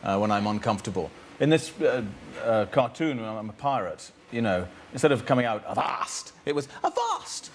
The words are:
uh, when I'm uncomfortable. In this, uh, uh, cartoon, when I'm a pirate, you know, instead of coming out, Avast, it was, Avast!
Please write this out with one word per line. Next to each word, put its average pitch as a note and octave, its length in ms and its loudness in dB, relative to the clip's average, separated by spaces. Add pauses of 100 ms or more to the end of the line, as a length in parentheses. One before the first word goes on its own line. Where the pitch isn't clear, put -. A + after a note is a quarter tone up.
uh, G2 140 2
when G#2+ 140 2
I'm G#2 160 2
uncomfortable. G#2 640 -2 (280)
In C#3 100 4
this, D#3+ 220 4 (100)
uh, B2+ 220 2 (400)
uh, A2 240 2
cartoon, C3+ 500 0
when A2+ 120 -6
I'm G#2+ 200 -8
a G#2+ 40 -12
pirate, A2 580 -4 (200)
you A#2 100 -2
know, F#2 260 2 (240)
instead D3 200 4
of A#2+ 140 2
coming B2 200 4
out, A2 220 0
Avast, - 680 -2 (120)
it C#3+ 100 0
was, C#3+ 120 -2 (160)
Avast! - 720 -2